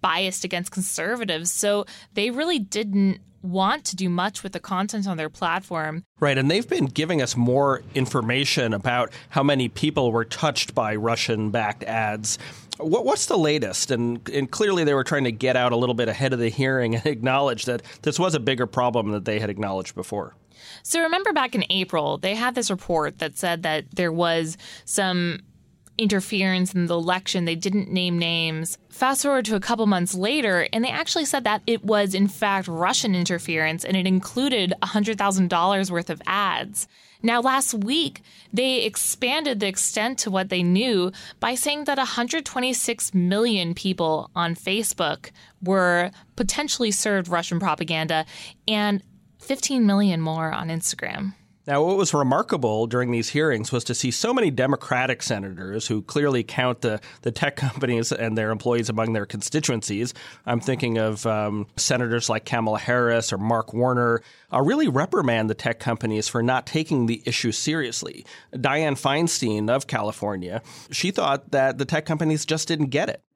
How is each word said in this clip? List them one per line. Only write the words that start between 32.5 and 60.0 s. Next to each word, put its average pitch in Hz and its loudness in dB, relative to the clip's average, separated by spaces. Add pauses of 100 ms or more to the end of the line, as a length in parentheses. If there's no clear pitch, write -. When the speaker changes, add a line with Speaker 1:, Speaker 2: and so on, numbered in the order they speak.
Speaker 1:
Russian 185 0
interference, 170 0
and 185 0
it 185 0
included 190 2
a 190 -2
hundred 208 0
thousand 190 2
dollars 185 2
worth 170 -2
of 156 -6
ads. 190 -2 (360)
Now, 233 2
last 262 2
week, 240 -2 (320)
they 254 2
expanded 254 -2
the 202 0
extent 220 -2
to 220 -2
what 190 0
they 180 0
knew 190 2 (280)
by 233 0
saying 294 -2
that 285 0
a 262 2
hundred 247 -2
twenty-six 247 -2
million 190 2
people 170 -2
on 170 0
Facebook 190 -2 (320)
were 180 2 (260)
potentially 247 -2
served 196 0
Russian 175 0
propaganda 160 0 (420)
and 208 0 (360)
fifteen 269 0
million 196 4
more 160 -2
on - -4
Instagram. - -4 (360)
Speaker 2:
Now, 143 4
what 185 4
was 196 2
remarkable 131 2
during 123 0
these 117 0
hearings 143 0
was 123 0
to 120 -4
see 123 0
so 226 0
many 226 2
Democratic 127 0
senators 98 -4
who 107 0
clearly 139 2
count 127 -2
the, 107 0 (220)
the 120 -2
tech 143 -2
companies 120 0
and 113 -2
their 110 0
employees 117 0
among 113 0
their 104 -2
constituencies. 113 -2 (320)